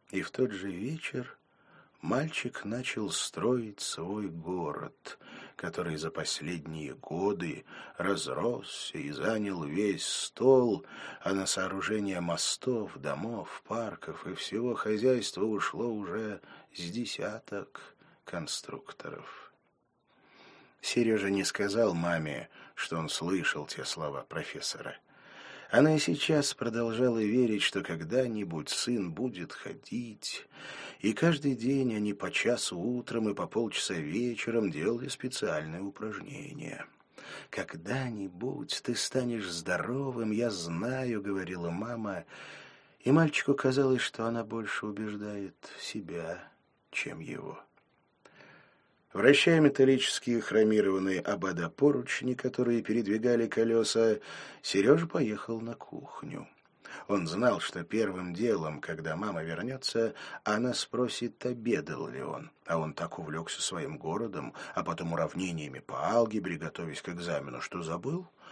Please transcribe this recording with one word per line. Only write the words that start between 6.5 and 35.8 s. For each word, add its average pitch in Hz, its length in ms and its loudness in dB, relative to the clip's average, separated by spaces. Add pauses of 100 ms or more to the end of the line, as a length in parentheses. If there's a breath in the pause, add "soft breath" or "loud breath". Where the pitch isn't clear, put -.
годы 87 720 -2 (320 loud breath)
разросся 90 1000 -2
и 71 100 -6
занял 101 540 0
весь 87 420 0
стол, 120 800 4 (360 loud breath)
а 95 120 0
на 95 140 0
сооружение 98 720 0
мостов, 87 800 0
домов, 82 680 -4
парков 101 600 -6
и 95 80 -6
всего 117 400 -2
хозяйства 107 680 2
ушло 113 460 0
уже 104 480 -4 (360 loud breath)
с 85 160 -8
десяток 110 1040 -6 (280 soft breath)
конструкторов. - 1300 -10 (1300 loud breath)
Сережа 110 500 4
не 98 120 4
сказал 101 520 2
маме, 82 540 0 (260 loud breath)
что - 220 -4
он 78 120 -2
слышал 82 560 0
те - 180 -8
слова 73 460 -4
профессора. - 640 -6 (800 loud breath)
Она 151 220 10
и 151 40 6
сейчас 151 540 4
продолжала 117 640 2
верить, 110 460 4
что - 180 2
когда-нибудь 87 880 0
сын 104 420 0
будет 101 420 -4
ходить, - 920 -8 (520 loud breath)
и 107 140 2
каждый 147 420 4
день 127 400 2
они 104 180 2
по 95 160 -4
часу 113 480 0
утром 117 500 0
и 104 60 2
по 95 140 -4
полчаса 107 480 0
вечером 110 760 0
делали 107 380 0
специальные 85 720 -4